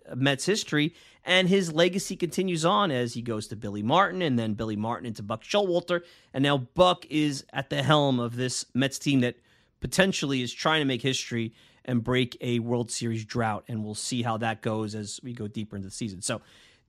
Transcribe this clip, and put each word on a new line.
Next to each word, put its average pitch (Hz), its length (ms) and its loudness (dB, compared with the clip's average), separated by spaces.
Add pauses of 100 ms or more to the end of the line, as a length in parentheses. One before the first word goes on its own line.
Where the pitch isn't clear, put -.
(140)
Mets 135 320 2
history. 156 480 0 (300)
And 180 240 4
his 185 240 4
legacy 185 440 2
continues 175 480 -2
on 196 260 4
as 123 220 0
he 117 100 -8
goes 110 260 -4
to 104 80 -12
Billy 104 260 -6
Martin 180 400 4
and 131 160 2
then 110 160 0
Billy 110 220 -4
Martin 113 280 -4
into 113 180 -8
Buck 107 200 -6
Showalter. 175 600 0 (300)
And 135 100 0
now 143 140 4
Buck 175 540 2
is 147 420 0
at 139 160 -6
the 143 140 -2
helm 139 380 6
of 120 160 -4
this 127 360 -2
Mets 135 260 0
team 139 220 2
that 123 160 0 (440)
potentially 139 600 2
is 120 120 -6
trying 156 260 2
to 143 60 2
make 127 160 0
history 120 500 -2 (320)
and 120 200 -2
break 127 360 0
a 120 200 -2
World 120 300 -2
Series 113 340 -6
drought. 110 440 -2
And 110 160 -6
we'll 107 120 -8
see 123 260 -4
how 113 160 -2
that 113 240 -4
goes 110 320 -4
as 104 300 -10
we 123 100 -10
go 107 140 -8
deeper 107 280 -10
into 95 120 -10
the - 60 -16
season. 98 280 -8
So 110 180 -4 (480)